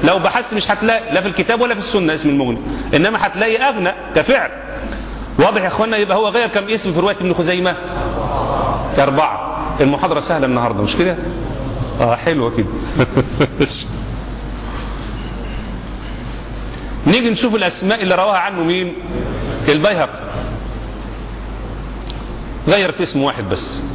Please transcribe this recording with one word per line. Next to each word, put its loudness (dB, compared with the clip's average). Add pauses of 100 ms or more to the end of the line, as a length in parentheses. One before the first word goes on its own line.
لو 4
بحثت 0
مش 0
هتلاقي 2
لا 4
في -2
الكتاب 2
ولا 2
في -2
السنة 2
اسم 2
المغني، 2 (340)
انما 4
هتلاقي 2
اغنى 2 (240)
كفعل. 4 (880)
واضح 6
يا 2
اخوانا؟ 2
يبقى 4
هو 4
غير 2
كم -2
اسم 0
في 2
رواية 4
ابن 0
خزيمة؟ 2 (1200)
أربعة. 2 (240)
المحاضرة 4
سهلة 0
النهاردة، 2
مش 0
كده؟ 2 (840)
آه، 4
حلوة 0
كده. 2 (300)
<laughs> 4 (4000)
نيجي 4
نشوف 2
الأسماء 0
اللي 4
رواها 4
عنه 0
مين؟ 0 (760)
البيهقي. 2 (2500)
غير 4
في -2
اسم 0
واحد -2
بس. -4 (120)